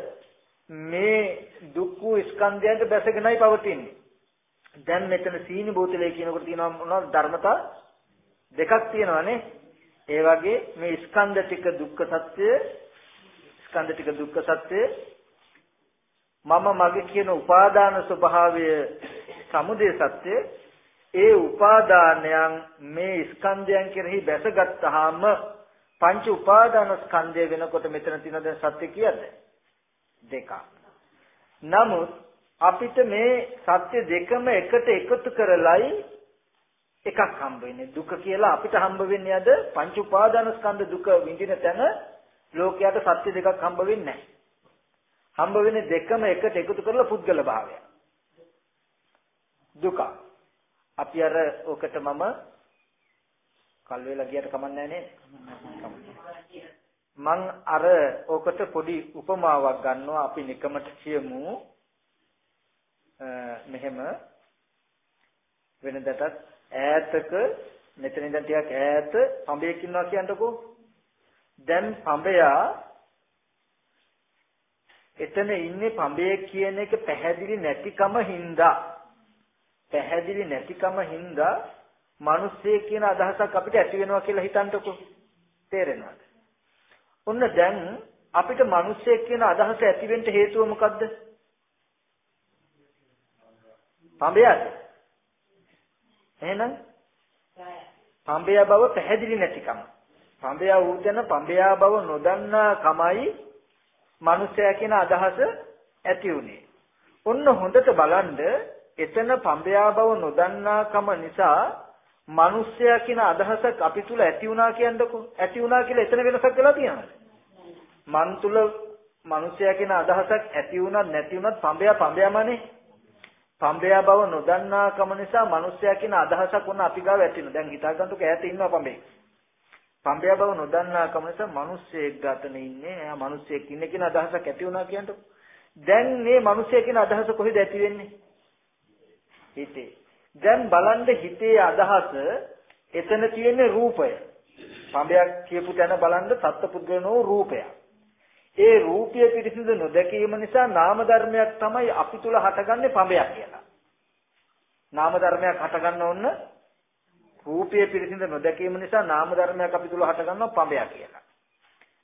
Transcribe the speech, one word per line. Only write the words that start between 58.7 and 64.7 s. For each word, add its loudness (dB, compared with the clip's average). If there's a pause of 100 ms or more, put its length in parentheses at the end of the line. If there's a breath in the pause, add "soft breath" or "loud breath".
උපමාවක් 0
ගන්නවා. -4
අපි -8
නිකමට -10
කියමු. -8 (1800)
අ, -18 (380)
මෙහෙම -14 (1800)